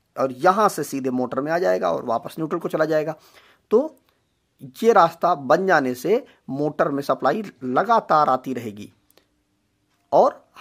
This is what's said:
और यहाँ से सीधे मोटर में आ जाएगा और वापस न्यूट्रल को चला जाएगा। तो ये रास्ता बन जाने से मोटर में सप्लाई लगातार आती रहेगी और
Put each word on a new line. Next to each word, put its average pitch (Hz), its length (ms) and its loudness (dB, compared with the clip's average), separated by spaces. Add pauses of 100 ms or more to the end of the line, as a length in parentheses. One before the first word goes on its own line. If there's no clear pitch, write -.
(160)
और 131 180 -2
यहाँ 185 340 2
से 165 160 -4
सीधे 131 280 -6
मोटर 123 280 -4
में 147 120 -4
आ 170 60 0
जाएगा 185 340 0
और 131 120 -4
वापस 117 340 -4
न्यूट्रल 160 220 -6
को 175 80 -6
चला 160 160 0
जाएगा। 156 300 -2 (560)
तो 285 260 0 (800)
ये 226 160 2
रास्ता 175 420 2
बन 151 320 0
जाने 143 300 2
से 214 280 -2 (260)
मोटर 147 400 -2
में 139 120 -4
सप्लाई 139 400 -2 (220)
लगातार 156 640 2
आती 131 260 -2
रहेगी 107 360 -12 (1200)
और 175 320 2 (160)